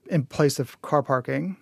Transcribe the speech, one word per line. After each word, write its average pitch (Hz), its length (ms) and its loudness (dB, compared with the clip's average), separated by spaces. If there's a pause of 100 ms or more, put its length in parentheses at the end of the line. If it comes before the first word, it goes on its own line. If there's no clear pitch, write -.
in 160 140 2
place 147 360 2
of - 220 -8
car 147 220 2
parking, 135 580 -2